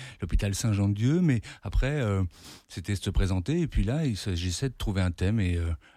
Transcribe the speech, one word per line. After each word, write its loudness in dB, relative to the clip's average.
l'hôpital 0
Saint-Jean-de-Dieu, 2
mais 4
après, 0
euh, 0
c'était -4
se -4
présenter. 2
Et 0
puis 0
là, 0
il 0
s'agissait -2
de -10
trouver -2
un 2
thème 0
et, 2
euh, 0